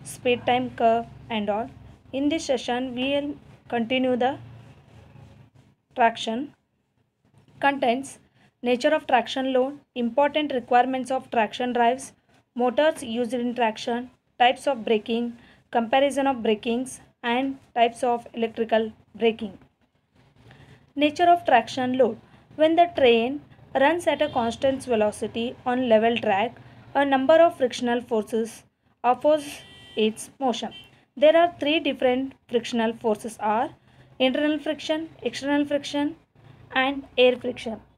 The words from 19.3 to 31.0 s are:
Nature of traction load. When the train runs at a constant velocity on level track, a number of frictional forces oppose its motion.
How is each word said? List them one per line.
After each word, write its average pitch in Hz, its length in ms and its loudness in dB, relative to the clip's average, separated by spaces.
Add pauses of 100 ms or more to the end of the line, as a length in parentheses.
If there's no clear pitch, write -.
Nature 294 340 2
of 349 140 4
traction 254 520 2
load. 226 220 2 (380)
When 311 180 4
the 349 220 4
train 254 460 2 (340)
runs 320 320 2
at 294 120 -2
a 302 80 0
constant 262 540 -2
velocity 226 720 -2 (100)
on 254 240 -2
level 226 280 4
track, 220 400 -2 (400)
a 277 80 2
number 269 300 2
of 339 220 6
frictional 247 440 -2
forces 220 640 -4 (400)
oppose 285 420 2 (480)
its 220 360 -2 (100)
motion. 262 320 -4 (440)